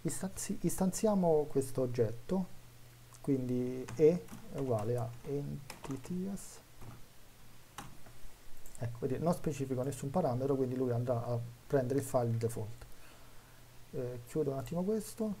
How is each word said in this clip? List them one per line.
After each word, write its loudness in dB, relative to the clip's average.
istanzi-, -2
istanziamo 4
questo 2
oggetto, 2
quindi 0
E 8
è -4
uguale 2
a 0
entities, -6
ecco, -4
vedete, 0
non 4
specifico 0
nessun -2
parametro, 2
quindi 2
lui 2
andrà 2
a 0
prendere 4
il 0
file 2
di 2
default. -2
Eh, -4
chiudo 0
un -2
attimo -2
questo -2